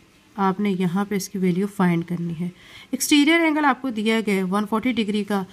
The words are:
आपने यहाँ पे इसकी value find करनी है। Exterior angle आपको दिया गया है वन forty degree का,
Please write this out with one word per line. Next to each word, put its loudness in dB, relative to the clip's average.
आपने 0
यहाँ -2
पे -4
इसकी -6
value 0
find 2
करनी -6
है। -8
Exterior 4
angle 2
आपको 0
दिया 0
गया 0
है 0
वन 0
forty 0
degree 0
का, -2